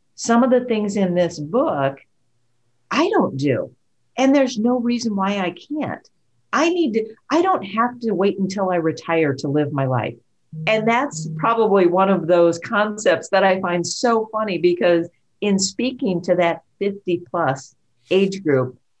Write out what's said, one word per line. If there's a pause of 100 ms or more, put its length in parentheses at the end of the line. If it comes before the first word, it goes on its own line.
(140)
some
of
the
things
in
this
book, (920)
I
don't
do. (420)
And
there's
no
reason
why
I
can't. (440)
I
need
to, (160)
I
don't
have
to
wait
until
I
retire
to
live
my
life." (520)
And
that's
probably
one
of
those
concepts
that
I
find
so
funny,
because (320)
in
speaking
to
that (160)
fifty
plus (360)
age
group, (220)